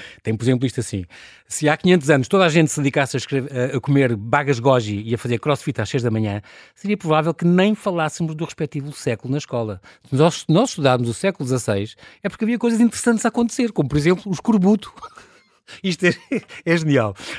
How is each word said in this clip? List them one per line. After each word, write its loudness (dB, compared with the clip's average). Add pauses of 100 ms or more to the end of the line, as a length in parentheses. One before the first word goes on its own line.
(220)
Tem, -2
por -6
exemplo, 2
isto -4
assim. -6 (420)
"Se -2
há 2
quinhentos 2
anos 4
toda 4
a 4
gente 2
se -6
dedicasse 0
a -2
escrever, -4
a, 0
a -2
comer 2
bagas 0
goji 2
e -2
a -2
fazer -2
crossfit -4
às -6
seis -2
da 0
manhã, -2 (340)
seria -4
provável 0
que -6
nem 4
falássemos -4
do -8
respectivo -8
século -6
na -2
escola. -8 (260)
Se -6
nós, 4
se -12
nós 4
estudarmos 2
o -2
século -4
dezasseis, -2 (280)
é -4
porque -6
havia 0
coisas 2
interessantes 2
a 2
acontecer, -2
como, -2
por 0
exemplo, 2
o -2
escorbuto." 2 (460)
<laughs> -20
Isto 0
é, 4 (500)
é 2
genial. 2 (240)